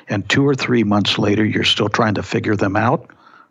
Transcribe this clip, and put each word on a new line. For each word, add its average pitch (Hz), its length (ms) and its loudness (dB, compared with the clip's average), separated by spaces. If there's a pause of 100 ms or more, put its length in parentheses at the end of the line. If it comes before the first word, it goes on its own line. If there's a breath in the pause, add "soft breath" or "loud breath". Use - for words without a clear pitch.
and 104 200 -4
two 139 200 2
or 143 60 2
three 123 300 0
months 101 340 0
later, 104 260 2
you're - 200 0 (120)
still 104 140 0
trying 110 240 0
to 92 80 -4
figure 110 340 -2
them 101 200 -2
out, 117 340 0 (400 loud breath)